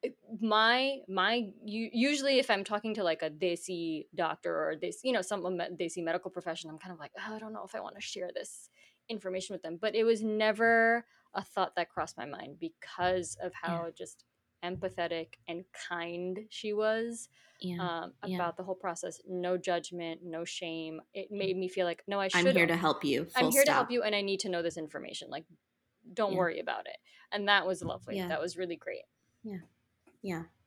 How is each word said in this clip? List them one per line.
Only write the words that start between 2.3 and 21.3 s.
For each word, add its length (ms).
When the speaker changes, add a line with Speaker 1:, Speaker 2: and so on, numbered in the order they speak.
Speaker 1:
if 120
I'm 140
talking 300
to, 80
like, 200
a 80
desi 840
doctor 400
or 80
this, 260
you 100
know, 100
some 200
me-, 80
desi 220
medical 280
profession, 400
I'm 80
kind 140
of 60
like, 180
"Oh, 180
I 40
don't 140
know 120
if 100
I 60
wanna 200
share 320
this 360
information 460
with 80
them." 160
But 180
it 80
was 180
never 840
a 100
thought 340
that 120
crossed 300
my 80
mind 340
because 800
of 120
Speaker 2:
Yeah. 160
Speaker 1:
how 220
just 340
empathetic 720
and 240
kind 800
she 220
was, 560
Speaker 2:
Yeah. 180
Speaker 1:
um, 120
Speaker 2:
Yeah. 100
Speaker 1:
about 220
the 60
whole 100
process. 520
No 300
judgment, 680
no 220
shame. 560
It 160